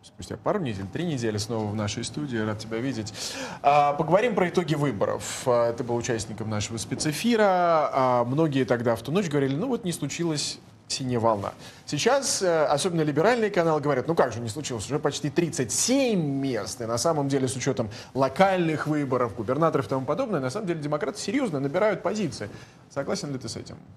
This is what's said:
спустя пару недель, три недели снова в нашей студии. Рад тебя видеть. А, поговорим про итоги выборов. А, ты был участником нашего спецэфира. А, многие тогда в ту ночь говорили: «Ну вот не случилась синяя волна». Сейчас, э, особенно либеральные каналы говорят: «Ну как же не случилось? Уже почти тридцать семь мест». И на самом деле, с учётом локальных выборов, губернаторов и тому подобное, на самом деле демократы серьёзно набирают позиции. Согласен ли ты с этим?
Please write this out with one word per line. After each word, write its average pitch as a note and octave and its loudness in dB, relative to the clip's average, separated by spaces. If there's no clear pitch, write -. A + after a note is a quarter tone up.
спустя - -12
пару F3 -2
недель, G#2+ -6
три E3+ -4
недели A#2 -2
снова A2 -2
в G2+ -4
нашей G#2+ -4
студии. C#3+ -8
Рад G#2+ -2
тебя A2+ -6
видеть. A2+ -6
А, C#3+ 6
поговорим F#3 4
про F#3 2
итоги D#3+ 0
выборов. A2 -2
А, A#2+ 4
ты B2 -4
был A#2+ -2
участником A2 -4
нашего G#2+ -4
спецэфира. D#3 0
А, B2+ 4
многие C#3 2
тогда A#2+ 2
в - -8
ту D3 -6
ночь F#3 0
говорили: C#3 2
«Ну G#3+ -4
вот A#3 -4
не E3+ -4
случилась D#3 -4
синяя B2 0
волна». G2+ 2
Сейчас, A#3 2
э, E3 4
особенно D#3 2
либеральные G3 4
каналы E3 4
говорят: C#3 0
«Ну E3+ 2
как C3+ 4
же A#2 -6
не A#2 -4
случилось? A#2+ -6
Уже D3 -2
почти D3 -2
тридцать D3 0
семь A#3+ 2
мест». C3+ -2
И A#2 -4
на A#2 -2
самом D3 2
деле, C3 2
с B2+ -2
учётом B2 -2
локальных F3+ 2
выборов, B2+ 0
губернаторов C3+ 2
и - -14
тому C3 -2
подобное, F3 -2
на C3 -2
самом G3+ -6
деле E3 -4
демократы D3+ -4
серьёзно G3+ -2
набирают F3+ 0
позиции. F3 -2
Согласен C#3+ -6
ли B2+ -6
ты A#2+ -10
с - -8
этим? - -14